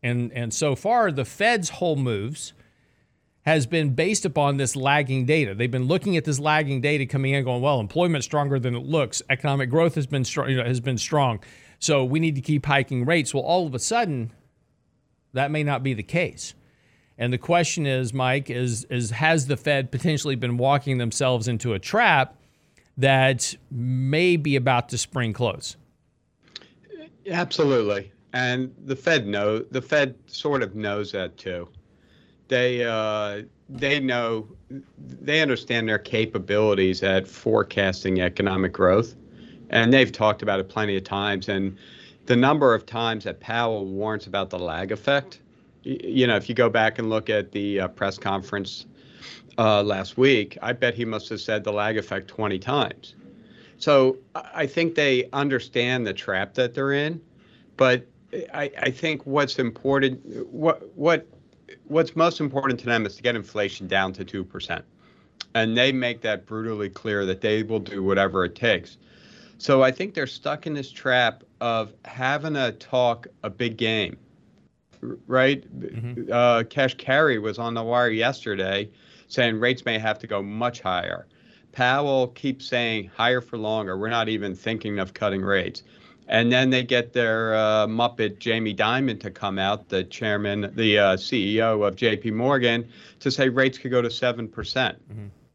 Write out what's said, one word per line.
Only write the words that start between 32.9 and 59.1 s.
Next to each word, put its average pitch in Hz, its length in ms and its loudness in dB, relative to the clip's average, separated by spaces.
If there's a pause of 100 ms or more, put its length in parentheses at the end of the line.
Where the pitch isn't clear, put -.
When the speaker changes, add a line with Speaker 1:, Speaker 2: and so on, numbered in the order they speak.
Speaker 2:
they 139 320 0
know, 117 480 -2 (500)
they 139 440 -2
understand 117 440 0
their 107 120 2
capabilities 101 1040 2
at 95 260 2
forecasting 98 960 0
economic 95 500 0
growth. 98 420 4 (540)
And 117 240 4
they've 131 180 6
talked 107 300 0
about 101 180 0
it 95 120 -6
plenty 104 260 -2
of 95 80 -4
times. 98 460 -2
And 95 260 -2 (480)
the 123 120 4
number 135 380 6
of - 120 -2
times 113 380 -4
that 87 160 -8
Powell 113 440 -2
warns 101 420 -6
about 98 220 -4
the 92 100 -8
lag 87 340 -4
effect, 139 480 -2 (440)
y-, 131 180 -6
you 127 240 2
know, 113 100 4
if 98 120 -2
you 120 60 -4
go 117 160 4
back 110 280 2
and 113 120 -2
look 110 180 -2
at 104 240 -2
the, 101 280 -2
uh, 92 80 -2
press 98 280 -4
conference, 98 720 -6 (720)
uh, 107 240 4
last 98 340 -4
week, 127 460 4
I 117 100 -4
bet 120 220 0
he 120 100 -4
must 107 240 -6
have 107 140 -8
said 107 220 -2
the 107 80 -4
lag 107 260 -2
effect 98 300 -6
twenty 98 320 -4
times. - 540 -4 (600)
So 135 400 4 (180)
I, - 200 -10
I 160 120 -2
think 165 280 0
they 131 400 2
understand 123 720 0
the 95 80 -2
trap 95 400 -4
that 123 180 0
they're 139 200 -2
in, 156 280 -2 (560)
but 127 300 4 (480)
I, 143 240 -4
I 123 120 -2
think 151 360 -4